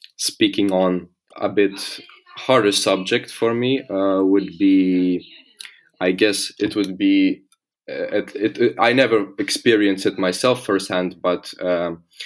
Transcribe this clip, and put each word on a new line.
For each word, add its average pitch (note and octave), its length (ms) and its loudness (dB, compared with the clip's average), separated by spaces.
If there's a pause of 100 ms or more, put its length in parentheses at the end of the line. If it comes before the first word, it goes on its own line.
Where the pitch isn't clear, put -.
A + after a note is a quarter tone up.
(160)
speaking G2+ 560 -2
on F#2 380 0 (260)
a G2+ 140 -4
bit G2 500 -2 (380)
harder A#2 340 2
subject F#2 600 -2
for A#2 220 -2
me, B2 360 -2
uh, F#2+ 340 0
would F#2+ 340 0
be, F#2 720 2 (720)
I F#2 120 0
guess G2+ 480 0
it G#2+ 160 -2
would F#2+ 220 -4
be, G2 460 2 (460)
uh, D#2 280 -4
it, - 180 -6
it, A2 220 -2
it, A#2+ 200 0
I A#2 160 2
never A2+ 340 2 (120)
experienced G#2 680 2
it F#2 140 -2
myself A#2 460 0
firsthand, F#2 580 -2
but, F2+ 380 -2
um, F2 420 -4 (220)